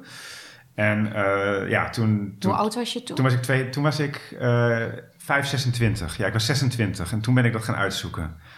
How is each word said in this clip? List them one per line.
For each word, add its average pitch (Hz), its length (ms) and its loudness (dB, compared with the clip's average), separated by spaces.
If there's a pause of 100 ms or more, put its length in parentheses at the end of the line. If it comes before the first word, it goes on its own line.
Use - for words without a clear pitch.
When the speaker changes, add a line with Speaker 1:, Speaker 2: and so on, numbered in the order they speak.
(760)
Speaker 1:
En, 107 400 2
eh, 98 540 2
ja, 90 220 0
toen, 107 480 0
toen 190 120 0
Speaker 2:
Hoe - 100 2
oud 214 140 0
was 240 180 -4
je 233 100 -6
toen? - 140 -8
Speaker 1:
toen 131 80 4
was 127 100 4
ik 123 80 0
twee-, 131 260 0
toen 143 140 -4
was 151 180 0
ik, - 400 -6
eh, 120 360 4 (400)
vijf, 139 300 0
zesentwintig. 117 680 0
Ja, 98 100 0
ik 101 60 0
was 110 140 0
zesentwintig 120 640 0
en 107 80 0
toen 123 140 2
ben 123 100 6
ik 117 80 2
dat 110 120 -2
gaan 117 120 -2
uitzoeken. 85 600 -4 (220)